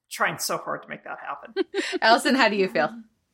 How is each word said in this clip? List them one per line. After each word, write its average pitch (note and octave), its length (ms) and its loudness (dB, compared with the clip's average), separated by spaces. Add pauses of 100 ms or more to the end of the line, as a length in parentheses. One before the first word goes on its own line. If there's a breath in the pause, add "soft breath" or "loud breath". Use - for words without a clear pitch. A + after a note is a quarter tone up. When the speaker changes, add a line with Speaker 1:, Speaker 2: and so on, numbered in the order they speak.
Speaker 1:
trying F3+ 300 -2
so - 200 -4
hard D3+ 260 -8
to - 40 -20
make D3+ 140 -14
that - 160 -12
happen. - 460 -6 (180)
Speaker 2:
<laughs> - 180 -6
Allison, B3 360 4
how B3+ 120 4
do G#3 60 2
you F#3+ 140 2
feel? D#3+ 260 0 (400)